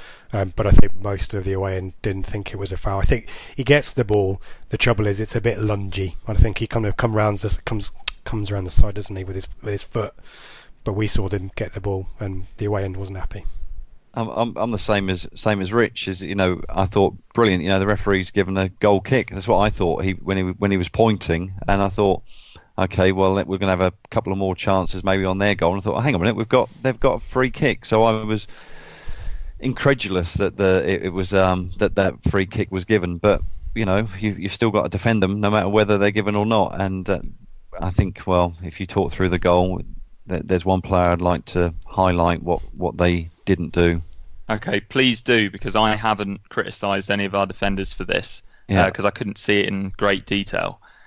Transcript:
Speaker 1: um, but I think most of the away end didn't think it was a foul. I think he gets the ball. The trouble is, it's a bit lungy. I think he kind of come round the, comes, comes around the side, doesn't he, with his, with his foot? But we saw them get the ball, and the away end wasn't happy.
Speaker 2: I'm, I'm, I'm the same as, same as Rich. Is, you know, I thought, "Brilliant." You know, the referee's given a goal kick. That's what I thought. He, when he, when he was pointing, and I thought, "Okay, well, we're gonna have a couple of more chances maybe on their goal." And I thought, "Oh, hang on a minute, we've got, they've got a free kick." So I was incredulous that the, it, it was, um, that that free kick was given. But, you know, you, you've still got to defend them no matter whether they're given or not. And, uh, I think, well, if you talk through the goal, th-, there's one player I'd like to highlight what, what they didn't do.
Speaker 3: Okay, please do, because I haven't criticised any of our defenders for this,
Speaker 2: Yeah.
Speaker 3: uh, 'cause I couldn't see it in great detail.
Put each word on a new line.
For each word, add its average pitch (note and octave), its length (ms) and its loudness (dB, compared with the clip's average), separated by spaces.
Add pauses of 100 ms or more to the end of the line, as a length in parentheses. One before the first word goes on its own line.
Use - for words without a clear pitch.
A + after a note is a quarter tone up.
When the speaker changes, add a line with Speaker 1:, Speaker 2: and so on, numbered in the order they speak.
(320)
Speaker 1:
um, G2 240 -2
but G#2 100 0
I G2 60 8
think - 240 12
most G2+ 360 -2
of G2 120 -6
the G2 80 -2
away F#2+ 240 -2
end F#2+ 260 -8
didn't F#2+ 220 -2
think - 280 -6
it G2 40 -10
was G2 160 -6
a F2+ 40 -4
foul. G2 220 -2
I F#2+ 60 2
think B2 240 2 (260)
he C3+ 80 -6
gets C#3 300 2
the A#2+ 120 2
ball. G2+ 380 2 (280)
The - 80 -4
trouble A2 280 2
is, G2 140 -2
it's A2 160 -6
a A2+ 40 0
bit G#2+ 200 -2
lungy. G2+ 560 -4 (100)
I A2 80 -4
think G2+ 240 6
he A2+ 80 -4
kind A2+ 200 -2
of G2+ 100 0
come A2+ 180 0
round G#2+ 240 2
the, - 260 0
comes, - 280 -4 (320)
comes G#2 260 -4
around G2 140 -4
the F2+ 80 -10
side, G2+ 240 8
doesn't G2+ 180 -8
he, F#2+ 80 -8
with F#2+ 140 -8
his, F#2+ 100 -8 (160)
with G#2 100 -6
his G2+ 120 -6
foot? - 280 -6 (720)
But G2+ 120 -4
we G#2+ 120 0
saw F#2+ 220 2
them F#2+ 260 -6
get G2 200 -8
the G2+ 60 -8
ball, F#2+ 280 -6 (100)
and F#2+ 280 -6 (100)
the G#2+ 80 -6
away G#2 180 -2
end F#2+ 140 -6
wasn't F#2+ 220 -8
happy. G#2 260 -6 (720)
Speaker 2:
I'm, A2+ 120 -2
I'm, A2+ 280 -2
I'm A2+ 140 -2
the G#2+ 80 -2
same G2 320 0
as, F#2 240 -4
same G#2 260 0
as F#2+ 120 -4
Rich. - 340 0
Is, F#2+ 160 -8
you F#2 140 -6
know, F#2 320 2
I F#2+ 160 0
thought, F#2+ 320 2 (180)
"Brilliant." F#2+ 300 4
You F#2+ 60 -2
know, F#2+ 100 4
the G2 60 2
referee's G2 440 0
given F#2+ 260 0
a F#2+ 120 0
goal G2+ 320 2
kick. A#2+ 300 0
That's G2 180 -8
what G2 100 4
I G#2 120 4
thought. F2 340 -2
He, F#2+ 80 -2
when F#2+ 240 -4
he, F#2+ 80 0
when G2 260 -2
he G2 60 2
was F2 120 -2
pointing, F#2+ 640 0 (120)
and G2 160 2
I G2 60 0
thought, G2 340 0 (560)
"Okay, F#2 320 2
well, F#2+ 240 2 (100)
we're F#2+ 140 -4
gonna F#2+ 140 0
have F2+ 80 0
a F#2 120 2 (180)
couple G#2 220 -2
of F#2+ 60 -4
more F#2+ 160 -2
chances F#2+ 480 -2
maybe F#2+ 220 0
on F#2+ 140 -2
their G2+ 180 2
goal." E2+ 160 0
And G2 80 -4
I - 20 -16
thought, G2 140 -4
"Oh, G2+ 40 -2
hang B2+ 140 0
on E2+ 60 -2
a - 20 -2
minute, A2 140 0
we've A2+ 120 -4
got, A#2+ 220 2 (100)
they've B2+ 200 -4
got B2+ 140 4
a A2+ 100 -6
free B2+ 260 -2
kick." A#2+ 340 -2
So A2 200 4
I A2 180 2
was G#2+ 240 -4 (1120)
incredulous G#2 720 0
that G2 220 -2
the, F#2 320 2
it, F#2+ 180 -2
it - 20 -2
was, F#2 240 -4
um, F#2 460 2
that G2+ 180 2
that F#2+ 280 0
free F#2+ 220 2
kick G2+ 240 -4
was F#2+ 140 -4
given. F2+ 320 0
But, G2+ 260 2 (320)
you A2+ 100 0
know, G2+ 240 2 (100)
you, G#2 200 -2
you've F#2+ 140 -6
still A2+ 180 2
got G2+ 120 2
to - 80 -2
defend G#2+ 320 2
them G2+ 180 0
no G#2 100 2
matter G2+ 180 2
whether G#2 300 4
they're G2+ 120 4
given G#2 260 0
or G#2 100 2
not. A2 340 2
And, F#2+ 280 -2
uh, F#2+ 120 0 (600)
I F2 100 -2
think, F#2 360 -2
well, F2 360 2
if E2 160 -12
you F#2+ 80 -6
talk F#2+ 260 0
through F#2 180 0
the F2 80 0
goal, F2+ 420 2 (480)
th-, F#2 160 -4
there's F2+ 200 0
one F#2 180 2
player F2+ 280 2
I'd E2+ 100 0
like F2 260 0
to E2+ 280 -2 (120)
highlight F2 560 2
what, E2+ 180 -2 (140)
what F2 220 -4
they F2 340 0 (160)
didn't F2 260 -2
do. E2+ 300 2 (460)
Speaker 3:
Okay, A2 320 -4
please B2+ 420 0
do, A2 280 2
because G2+ 260 -6
I G#2+ 200 2
haven't G#2 520 -4
criticised G2 640 -4
any G2+ 140 0
of G2 100 -6
our G2 120 2
defenders G2 460 -4
for - 120 -8
this, - 380 -6 (260)
Speaker 2:
Yeah. G2 180 4
Speaker 3:
uh, F#2+ 40 2
'cause G2 140 -6
I G2+ 60 4
couldn't - 280 -8
see G#2 220 2
it G2+ 80 0
in G2 220 -4
great G2 360 -2
detail. - 540 -4 (260)